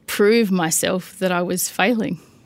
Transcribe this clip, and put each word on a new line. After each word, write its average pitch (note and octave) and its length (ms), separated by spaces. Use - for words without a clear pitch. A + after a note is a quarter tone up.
prove G#3+ 440
myself F3+ 680
that F#3 140
I F3 100
was F3+ 260
failing. G3 520